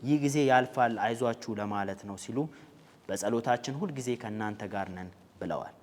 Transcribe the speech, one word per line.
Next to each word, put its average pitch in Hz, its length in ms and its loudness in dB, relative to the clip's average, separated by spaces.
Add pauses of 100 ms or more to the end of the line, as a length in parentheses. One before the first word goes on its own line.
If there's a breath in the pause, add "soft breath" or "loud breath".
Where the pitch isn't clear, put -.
ይህ 143 160 4
ጊዜ 143 260 2
ያልፋል 127 540 6
አይዟችሁ 117 560 0
ለማለት 101 480 -2
ነው" 98 140 -8
ሲሉ 117 200 -6 (640 loud breath)
"በጸሎታችን 120 760 0
ሁልጊዜ 139 400 -4
ከእናንተ 107 500 -6
ጋር 98 220 -6
ነን" 92 200 -10 (280)
ብለዋል። 82 460 -6